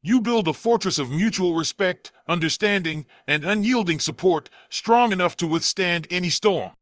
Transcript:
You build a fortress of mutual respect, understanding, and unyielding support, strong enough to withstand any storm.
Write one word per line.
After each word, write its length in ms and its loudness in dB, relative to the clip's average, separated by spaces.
You 200 2
build 260 0
a 60 0
fortress 440 0
of 140 -4
mutual 440 0
respect, 580 -4
understanding, 800 -2
and 160 0
unyielding 560 0
support, 500 0
strong 420 2
enough 240 0
to 100 -2
withstand 640 -2
any 200 -2
storm. 420 0